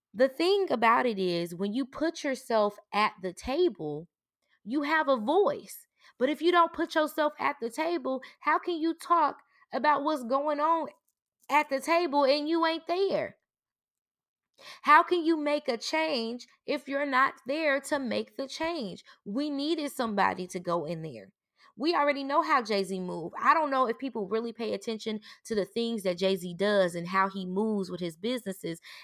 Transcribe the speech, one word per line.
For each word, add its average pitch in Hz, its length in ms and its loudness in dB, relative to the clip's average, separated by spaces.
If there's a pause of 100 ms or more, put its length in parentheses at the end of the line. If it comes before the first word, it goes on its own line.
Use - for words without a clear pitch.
(180)
The 254 120 6
thing 370 420 2
about 240 340 4
it 220 140 0
is, 175 340 -2
when 202 200 -4
you 262 120 -2
put - 380 -4
yourself 220 540 0 (160)
at 208 180 2 (100)
the 180 120 -6
table, 185 760 -2 (560)
you 269 200 -4
have 302 260 2
a 269 80 4
voice. 233 680 0 (300)
But 254 120 0
if 302 120 -4
you 349 120 2
don't 339 180 6
put 330 240 -2
yourself 302 420 0
at 285 220 -4
the 233 100 -6
table, 262 520 -4 (180)
how 311 180 2
can 349 220 -4
you 320 140 0
talk 330 460 0 (340)
about 277 320 2
what's 302 180 0
going 285 380 0
on 320 260 2 (640)
at 294 200 2
the 269 120 -2
table 302 420 2
and 294 240 4
you 330 180 2
ain't 330 220 0
there? 339 480 0 (1500)
How 302 200 10
can 339 220 0
you 330 100 4
make 294 320 -2
a 233 100 0
change 247 680 -4 (180)
if 285 220 -4
you're 277 180 -2
not 269 280 2 (120)
there 277 360 0
to 285 180 -2
make 220 380 -4
the 269 100 -6
change? 294 560 -6 (220)
We 269 240 -4
needed 294 420 -2
somebody 196 560 -2
to 180 140 -8
go 170 240 -2
in 160 160 -8
there. 110 320 -14 (440)
We 311 160 0
already 285 300 2
know 277 180 0
how 302 220 2
Jay-Z 196 380 -2
move. 175 400 -6
I 254 120 2
don't 311 160 0
know 262 180 2
if 226 100 -4
people 226 320 -8
really 226 240 -4
pay 214 200 -6
attention 214 460 -6 (240)
to 226 120 -6
the 190 100 0
things 233 380 -4
that 180 140 0
Jay-Z 185 360 0
does 190 420 2
and 170 120 -6
how 190 220 2
he 196 160 -8
moves 190 460 -2
with 180 80 -8
his 170 160 -6
businesses 190 640 -6 (240)